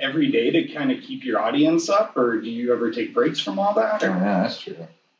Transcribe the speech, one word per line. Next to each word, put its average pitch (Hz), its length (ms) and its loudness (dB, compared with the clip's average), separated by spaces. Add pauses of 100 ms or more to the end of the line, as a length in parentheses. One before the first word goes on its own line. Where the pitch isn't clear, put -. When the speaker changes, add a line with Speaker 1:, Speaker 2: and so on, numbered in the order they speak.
Speaker 1:
every 139 300 0
day 120 200 2
to 160 140 2
kinda 135 340 -2
keep - 260 -12
your 107 160 -2
audience 151 480 2
up, 151 280 2
or 117 240 2
do 117 100 -8
you 120 220 -2
ever 117 180 0
take 113 240 -4
breaks - 260 2
from 98 180 -6
all 202 160 2
that, 214 280 0
or? - 80 0
Speaker 2:
Oh, 92 60 -2
yeah, 185 260 2
that's - 180 -2
true. - 160 -12 (440)